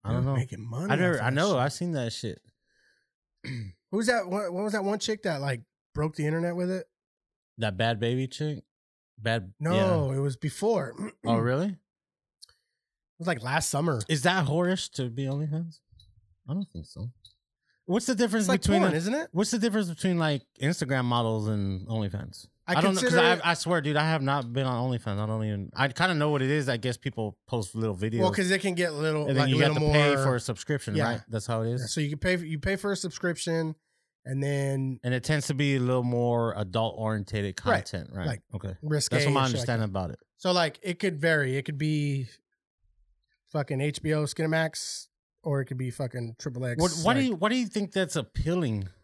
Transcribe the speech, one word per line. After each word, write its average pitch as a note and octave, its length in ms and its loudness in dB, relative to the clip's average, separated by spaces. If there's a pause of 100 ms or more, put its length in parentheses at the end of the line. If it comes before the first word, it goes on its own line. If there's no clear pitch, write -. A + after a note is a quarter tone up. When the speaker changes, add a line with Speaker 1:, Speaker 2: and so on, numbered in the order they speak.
Speaker 1:
I G2+ 60 -4
Speaker 2:
They're A#2 80 0
Speaker 1:
don't B2 80 2
know. C3+ 100 0
Speaker 2:
making A#2+ 340 -4
money C#3 240 -2
Speaker 1:
I - 40 4
never, F3 180 4
Speaker 2:
off A2 60 0
Speaker 1:
I - 40 -2
Speaker 2:
that B2+ 80 2
Speaker 1:
know. E3 200 2
Speaker 2:
shit. C#3 60 2
Speaker 1:
I've C#3 140 0
seen F3 200 -4
that A#2+ 200 -2
shit. - 260 -8 (580)
<clears throat> - 460 -20
Speaker 2:
Who A#2+ 540 -8
was A3+ 100 0
that? A#3 200 2
What, F#3 260 -4
what F#3+ 100 -4
was G#3+ 100 -2
that G#3 100 -2
one G3+ 160 -2
chick G#3+ 240 -4
that, D#3 180 -2
like, C3 200 -2 (320)
broke D#3 220 -2
the D3+ 120 -2
internet E3+ 280 -2
with F3+ 140 -2
it? F#3 160 -4 (720)
Speaker 1:
That G#2+ 200 -2
Bad A2+ 220 0
Baby B2+ 280 0
chick. D3+ 360 -6 (540)
Bad. A2 420 -2
Speaker 2:
No, E3+ 520 2
Speaker 1:
Yeah. C3+ 60 -2
Speaker 2:
it C#3 40 0
was C#3 160 -2
before. F#3 560 -2 (220)
<clears throat> - 100 -14
Speaker 1:
Oh, A#2 120 2
really? B2+ 320 2
Speaker 2:
It - 1500 -20
was, E3+ 80 -4
like, C#3 140 -2
last C3+ 280 0
summer. C#3+ 400 0
Speaker 1:
Is D3 140 2
that F3 220 4
whorish F3 480 0
to B2+ 160 -2
be B2+ 160 -6
OnlyFans? D3+ 540 -4 (680)
I B2+ 60 -4
don't G3 180 -4
think E2 140 -10
so. A2+ 240 -10 (760)
What's G#3 220 0
the C4 80 2
difference G#3+ 280 2
Speaker 2:
It's F3+ 60 0
like G3 120 4
Speaker 1:
between G3 200 4
Speaker 2:
porn, F3+ 120 4
Speaker 1:
a, D3+ 40 2
Speaker 2:
isn't F#3+ 160 0
it? D#4+ 180 -4
Speaker 1:
what's G3 200 0
the A#3+ 80 0
difference G#3 300 2
between, F3 300 0
like, D3+ 220 2 (200)
Instagram C3+ 440 0
models A2+ 420 2
and G2 400 -2
OnlyFans? G2+ 600 -4 (200)
Speaker 2:
I E3+ 60 -2
Speaker 1:
I D#3 80 4
don't F#3+ 140 4
know, F#3+ 60 2
'cause B3 100 2
Speaker 2:
consider - 160 6
Speaker 1:
I, F3+ 60 6
Speaker 2:
it F3 100 0
Speaker 1:
I E3+ 100 4
swear, E3 260 0
dude, D3 160 0
I D#3 140 4
have D#3 140 2
not C3+ 280 0
been C3 140 0
on B2+ 260 0
OnlyFans. G#2+ 280 -2
I G#2+ 80 -2
don't A2 180 -2
even. G2+ 300 -4
I C3 120 2
kinda E3+ 280 0
know D3+ 160 2
what C#3 100 2
it C3 80 2
is. D3 180 2
I B2 100 0
guess A#2+ 200 -2
people A2+ 400 -6 (100)
post A2+ 280 -4
little A2 200 0
videos. G#2+ 260 0
Speaker 2:
Well, G3 120 4
'cause F#3+ 160 0
they F#3+ 80 4
can F#3+ 160 0
get F3 200 0
little, D3+ 340 0
Speaker 1:
And C3+ 100 2
then C#3+ 80 4
Speaker 2:
like, C3+ 100 2
Speaker 1:
you B2+ 40 2
have C#3+ 140 6
Speaker 2:
little D3+ 160 2
Speaker 1:
to D3 40 4
pay D3 220 6
Speaker 2:
more C3+ 80 2
Speaker 1:
for C3+ 120 4
a A#2+ 40 0
subscription, A2+ 560 -4
Speaker 2:
Yeah. G#2 160 4
Speaker 1:
right? A2+ 180 -4
That's A2 160 -4
how A2+ 160 0
it A2+ 120 0
is. B2 80 -2
Speaker 2:
Yeah, A2+ 60 -6
so - 140 -2
you D3 80 0
can D3 80 -4
pay F3+ 200 2
for, E3+ 80 -4
you D#3 140 -4
pay G3 160 0
for G3+ 160 -4
a F#3+ 60 0
subscription, E3 800 -2 (500)
and C3+ 180 -2
then C#3 600 0
Speaker 1:
And B2+ 100 0
it B2 100 -2
tends D3+ 240 0
to - 60 -2
be C#3 220 2
a C3 40 2
little B2 240 2
more A#2+ 540 0
adult-oriented G#2+ 880 -2
Speaker 2:
Right, F#2 100 -4
Speaker 1:
content, G2 560 -2
right? F#2 140 -6
Speaker 2:
like, A#2 160 -4 (140)
Speaker 1:
Okay. F#2 260 -8
Speaker 2:
risque D3 340 -2
Speaker 1:
That's C#3+ 120 4
what C#3 60 4
my C3+ 80 4
Speaker 2:
and C3 100 4
shit A2+ 80 0
like B2 100 -2
Speaker 1:
understanding A2+ 120 0 (120)
Speaker 2:
that. G2 60 0
Speaker 1:
about F2 100 -2
it. - 100 -12 (180)
Speaker 2:
So, F3+ 140 0
like, E3+ 300 2
it F3+ 160 -6
could E3 240 -2
vary. D3 360 2
It C3+ 80 -4
could D3 120 -6
be D3 520 0 (1200)
fucking C#3 280 -2
H C#3+ 220 -2
B D3+ 140 -2
O D3+ 80 2
Skinamax, D#3+ 840 -2 (360)
or C#3 180 0
it B2+ 40 -2
could C3 120 -8
be B2+ 140 -4
fucking A#2+ 480 -6
triple B2+ 260 -6
X, B2 160 -2
Speaker 1:
What, F3+ 100 4 (120)
what A3 100 4
do C4+ 60 4
Speaker 2:
like C4 100 2
Speaker 1:
you, G#3 60 0
what F#3 140 0
do B3+ 80 2
you A#3+ 100 0
think G3+ 240 -4
that's F#3 240 0
appealing? B2 760 0 (140)